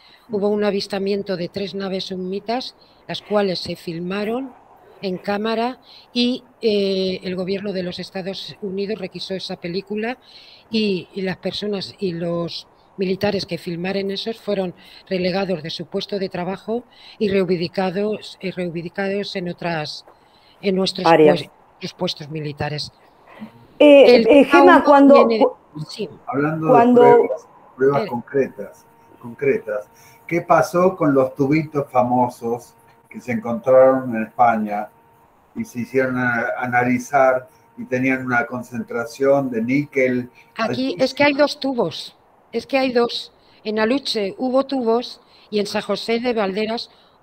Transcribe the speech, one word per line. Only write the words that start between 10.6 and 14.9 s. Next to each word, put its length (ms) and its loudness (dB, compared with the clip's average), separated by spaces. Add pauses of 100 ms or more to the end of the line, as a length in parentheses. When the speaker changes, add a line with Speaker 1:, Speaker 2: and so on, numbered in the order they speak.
Speaker 1:
y, 420 -2
y 100 -8
las 120 -4
personas 640 -8
y 140 -4
los 540 -6 (280)
militares 500 -2
que 120 -8
filmaron 540 -6
esos 280 -8
fueron 340 -4 (360)